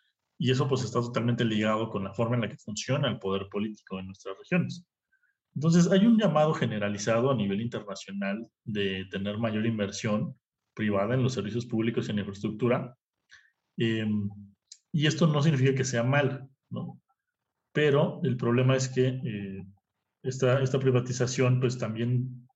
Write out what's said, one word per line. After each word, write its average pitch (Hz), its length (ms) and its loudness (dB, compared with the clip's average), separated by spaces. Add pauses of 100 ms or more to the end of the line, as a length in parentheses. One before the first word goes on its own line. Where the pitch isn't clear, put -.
(380)
Y 123 140 0
eso, 135 160 2
pues, 131 160 0
está 107 160 -2
totalmente 120 460 0
ligado 107 440 0
con 101 140 -6
la 95 100 -8
forma 117 220 -2
en 120 60 0
la 104 80 -4
que - 80 -12
funciona 127 500 -4
el 107 120 -4
poder 98 300 -2
político 104 500 -6
en 95 80 -10
nuestras 95 300 -14
regiones. - 480 -2 (680)
Entonces, 165 360 4
hay 196 160 6
un 233 140 6
llamado 156 340 4
generalizado 110 760 0
a 131 40 2
nivel 101 260 0
internacional 101 840 -6 (200)
de 98 440 -2
tener 104 280 -4
mayor 110 280 -2
inversión 107 720 -2 (360)
privada 107 420 0
en 131 80 2
los 120 80 2
servicios 107 340 -4
públicos 113 440 -2
y - 20 -4
en - 80 -2
infraestructura. 110 800 -2 (800)
Em, 110 520 0 (640)
y 151 160 2
esto 156 200 4
no 147 140 2
significa 135 320 4
que 131 120 0
sea 117 180 0
mal, 143 460 0 (200)
¿no? - 320 -10 (680)
Pero 151 520 2
el 123 120 0
problema 127 400 4
es 131 140 -2
que, 127 180 2
eh, 104 580 -6 (580)
esta, 127 380 2
esta 131 180 0
privatización, 123 840 2
pues, 127 160 0
también 120 800 -4